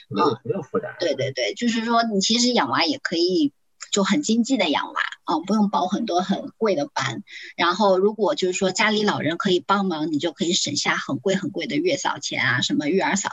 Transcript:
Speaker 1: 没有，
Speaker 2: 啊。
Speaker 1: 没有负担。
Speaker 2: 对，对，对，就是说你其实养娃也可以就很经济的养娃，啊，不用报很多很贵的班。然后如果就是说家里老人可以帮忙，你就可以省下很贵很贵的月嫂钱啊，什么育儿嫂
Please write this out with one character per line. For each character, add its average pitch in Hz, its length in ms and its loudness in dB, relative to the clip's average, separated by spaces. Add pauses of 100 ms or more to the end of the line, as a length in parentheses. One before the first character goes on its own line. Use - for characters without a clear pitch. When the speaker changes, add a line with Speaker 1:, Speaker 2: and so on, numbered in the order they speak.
Speaker 1:
没 - 120 0
有， - 60 6
Speaker 2:
啊。 120 160 0
Speaker 1:
没 117 100 -2
有 156 80 -6
负 - 180 -4
担。 104 200 -8
Speaker 2:
对， 175 160 0
对， 113 160 -4
对， - 240 -2
就 240 120 -2
是 226 160 0
说 233 200 4
你 214 160 -2
其 220 180 2
实 247 160 2
养 156 160 2
娃 139 160 2
也 - 140 -2
可 - 160 -4
以 170 360 2 (400)
就 196 120 2
很 190 180 2
经 226 220 2
济 262 140 0
的 175 120 0
养 131 160 -2
娃， - 140 -8 (240)
啊， - 240 -2
不 208 80 0
用 208 160 2
报 - 160 0
很 233 180 -2
多 180 160 0
很 196 360 -4
贵 208 180 0
的 143 180 -2
班。 123 300 -4 (320)
然 175 180 2
后 196 240 4
如 208 160 4
果 190 220 0
就 185 160 0
是 - 20 -2
说 185 160 0
家 214 220 0
里 214 100 0
老 160 200 0
人 160 160 -2
可 190 120 0
以 180 100 4
帮 196 280 2
忙， 160 240 -2
你 147 80 0
就 165 120 -2
可 170 140 -4
以 175 80 0
省 147 220 -2
下 165 200 0
很 151 220 -4
贵 190 160 0
很 - 160 -2
贵 170 160 -6
的 147 120 -2
月 151 200 0
嫂 - 220 -4
钱 - 260 -4
啊， 123 160 2
什 - 140 0
么 147 140 0
育 185 100 2
儿 156 160 2
嫂 - 180 0